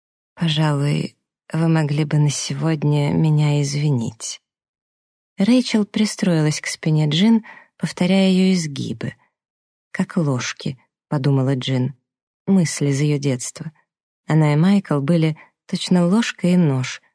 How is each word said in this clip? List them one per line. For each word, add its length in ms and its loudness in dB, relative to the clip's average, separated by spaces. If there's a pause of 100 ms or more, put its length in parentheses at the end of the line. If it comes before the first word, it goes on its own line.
(340)
"Пожалуй, 800 -2 (360)
вы 160 0
могли 360 0
бы 140 -2
на 120 2
сегодня 800 -2
меня 520 0
извинить". 800 -4 (960)
Рэйчел 480 2
пристроилась 760 0
к 60 -8
спине 420 0
Джин, 360 2 (320)
повторяя 540 0
ее 220 4
изгибы. 640 -6 (760)
"Как 260 -6
ложки", 640 -4 (300)
подумала 480 0
Джин. 380 -2 (520)
Мысль 420 2
из 120 0
ее 180 0
детства. 540 -6 (540)
Она 260 2
и 40 2
Майкл 440 2
были 360 0 (300)
точно 400 0
ложка 420 0
и 80 4
нож. 460 0 (120)